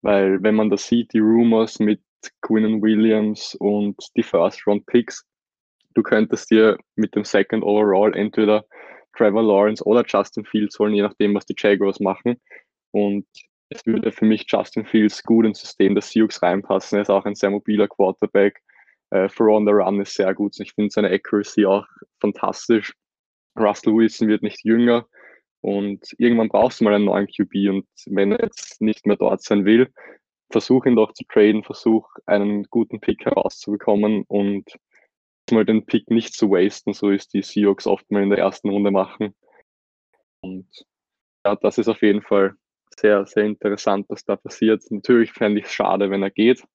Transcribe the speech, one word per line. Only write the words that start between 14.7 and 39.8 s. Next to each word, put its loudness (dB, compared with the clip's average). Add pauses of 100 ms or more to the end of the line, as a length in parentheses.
Fields 0
gut 2
ins -2
System 0
der 0
Seahawks -2
reinpassen. -2
Er 0
ist -4
auch 2
ein -6
sehr -2
mobiler -2
Quarterback. 0 (520)
Äh, 0
throw 2
on 2
the 2
run 0
ist -8
sehr 0
gut. -6
Ich -14
finde -2
seine -2
Accuracy -2
auch 0 (340)
fantastisch. -4 (640)
Russell 0
Wilson 2
wird 0
nicht -10
jünger. 2 (560)
Und -6
irgendwann 2
brauchst 0
du 0
mal 4
einen 2
neuen 0
Q -4
B. -2
Und -4 (200)
wenn 0
er -2
jetzt -12
nicht -2
mehr 2
dort -2
sein 0
will, 4 (580)
versuch 0
ihn 4
doch 2
zu -18
traden, 4
versuch -2 (160)
einen -2
guten -4
Pick -4
herauszubekommen -2
und -4 (800)
mal 4
den 0
Pick -4
nicht -2
zu 0
wasten, 0
so -2
wie 2
es -8
die -4
Seahawks 0
oft -2
mal 0
in 0
der 2
ersten -2
Runde 0
machen. -4 (1040)